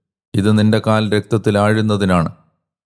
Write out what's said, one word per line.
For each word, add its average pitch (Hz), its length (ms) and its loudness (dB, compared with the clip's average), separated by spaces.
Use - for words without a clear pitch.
ഇത് 101 180 0
നിന്റെ 107 280 2
കാൽ 110 300 0
രക്തത്തിൽ 104 480 -2
ആഴുന്നതിനാണ്. 104 720 0